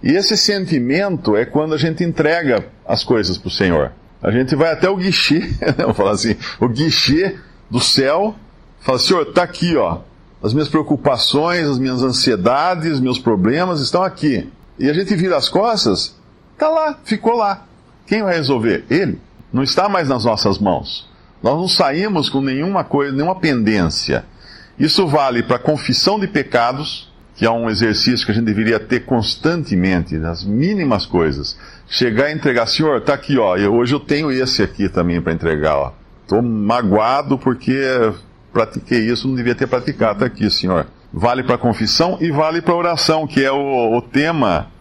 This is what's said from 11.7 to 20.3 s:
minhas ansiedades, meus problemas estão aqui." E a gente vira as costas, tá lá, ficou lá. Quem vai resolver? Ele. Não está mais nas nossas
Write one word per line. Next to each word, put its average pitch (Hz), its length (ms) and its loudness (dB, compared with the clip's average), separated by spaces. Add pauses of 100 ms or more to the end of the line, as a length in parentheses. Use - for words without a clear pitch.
minhas 127 240 0
ansiedades, 135 960 0
meus 127 200 0
problemas 135 600 0
estão 175 240 0
aqui." 147 460 -2 (280)
E 131 120 0
a 151 40 0
gente 190 220 0
vira 175 220 2
as 131 100 -2
costas, 190 680 0 (420)
tá 302 100 0
lá, 311 380 0
ficou 226 320 0
lá. 202 280 -2 (400)
Quem 214 160 0
vai 185 140 0
resolver? 123 540 0
Ele. 151 300 0 (340)
Não 131 100 0
está 180 240 0
mais 180 220 0
nas 120 160 -2
nossas 107 340 0